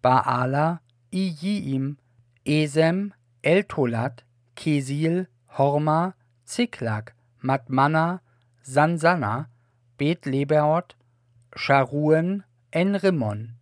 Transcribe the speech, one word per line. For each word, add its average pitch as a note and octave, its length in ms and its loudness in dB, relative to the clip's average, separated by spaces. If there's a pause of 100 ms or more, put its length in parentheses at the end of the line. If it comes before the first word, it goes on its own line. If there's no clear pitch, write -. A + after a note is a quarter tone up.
Baala, C3 760 0 (300)
Ijiim, D#3 880 -4 (460)
Esem, D#3+ 680 0 (300)
Eltolat, A#2+ 840 0 (300)
Kesil, D#3 720 -2 (280)
Horma, D3+ 580 0 (300)
Ziklag, A2+ 720 -6 (260)
Madmana, C#3+ 800 0 (420)
Sansana, D3+ 880 0 (480)
Bet D#3 300 -2
Lebaot, D3+ 680 0 (580)
Scharuen, D3+ 920 0 (260)
En F#3+ 240 0
Rimmon. A#2 680 -2